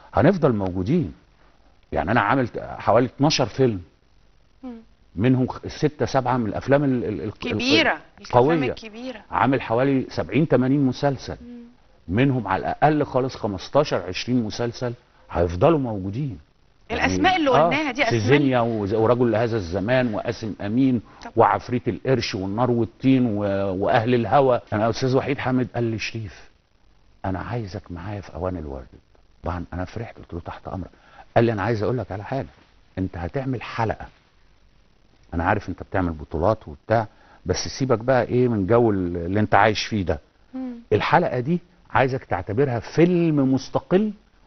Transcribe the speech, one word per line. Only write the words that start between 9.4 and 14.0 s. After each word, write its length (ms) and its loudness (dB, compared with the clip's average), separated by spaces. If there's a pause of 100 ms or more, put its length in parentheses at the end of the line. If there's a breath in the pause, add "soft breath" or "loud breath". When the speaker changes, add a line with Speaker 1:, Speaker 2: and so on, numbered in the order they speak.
Speaker 1:
حوالي 480 0
سبعين 380 0
تمانين 320 2
مسلسل، 600 -2
Speaker 2:
مم. 220 -18 (460)
Speaker 1:
منهم 400 2
على 120 0
الاقل 440 2
خالص 320 -2
خمستاشر، 720 -2